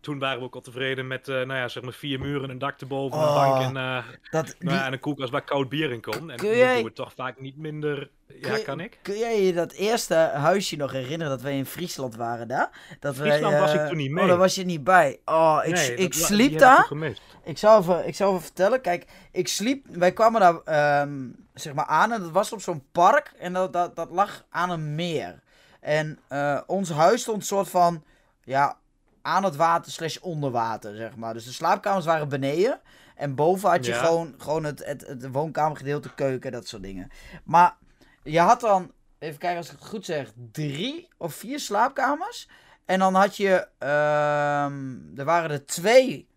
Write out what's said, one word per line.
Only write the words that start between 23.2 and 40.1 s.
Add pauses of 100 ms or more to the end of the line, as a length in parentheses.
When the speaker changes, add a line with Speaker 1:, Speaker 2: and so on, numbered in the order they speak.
Speaker 2:
en
dat,
dat,
dat
lag
aan
een
meer. (380)
En, (100)
eh,
ons
huis
stond
soort
van, (380)
ja, (460)
aan
het
water
slash
onder
water,
zeg
maar.
Dus
de
slaapkamers
waren
beneden. (340)
En
boven
had
je
Speaker 1:
Ja.
Speaker 2:
gewoon,
gewoon
het,
het,
het
woonkamergedeelte,
keuken,
dat
soort
dingen. (340)
Maar (460)
je
had
dan, (280)
even
kijken
als
ik
het
goed
zeg, (220)